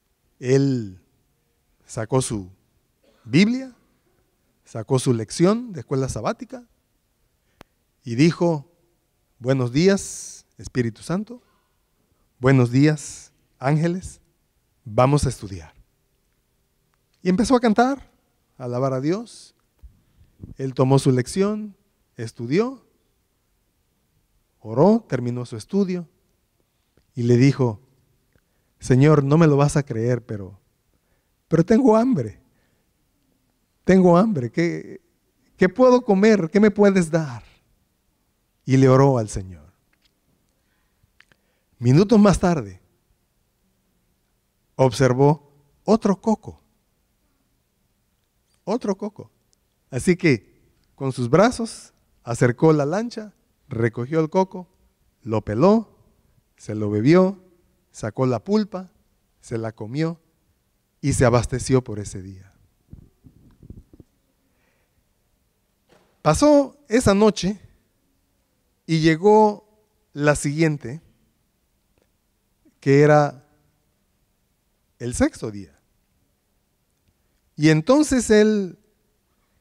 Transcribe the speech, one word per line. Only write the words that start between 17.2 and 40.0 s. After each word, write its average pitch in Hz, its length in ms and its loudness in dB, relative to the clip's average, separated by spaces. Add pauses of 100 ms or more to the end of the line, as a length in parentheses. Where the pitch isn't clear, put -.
Y 180 80 -2
empezó 226 260 2
a 233 40 -2
cantar, 240 520 0 (460)
a 127 60 -14
alabar 127 280 -4
a 131 80 -4
Dios. 190 540 -8 (1040)
Él 135 180 -10
tomó 135 240 2
su 139 120 0
lección, 196 680 -4 (400)
estudió, 156 680 -6 (1700)
oró, 170 480 0
terminó 123 380 -6
su 117 100 -14
estudio 180 520 -6 (1080)
y 120 80 -8
le 120 140 4
dijo: 127 440 0 (1000)
"Señor, 143 420 4
no 143 160 2
me 170 80 4
lo 143 100 4
vas 143 200 0
a 143 80 -2
creer, 117 420 -4
pero, 98 320 -14 (920)
pero 165 160 2
tengo 220 320 2
hambre. 220 440 -4 (1400)
Tengo 180 340 4
hambre. 175 320 -2
¿Qué, 165 500 -8 (560)
qué 185 120 2
puedo 247 340 2
comer? 196 480 2
¿Qué 202 100 0
me 214 100 4
puedes 196 400 2
dar?". 147 340 -6 (1200)
Y 131 120 0
le 135 120 6
oró 131 300 4
al 107 100 -4
Señor. 90 440 -14 (2000)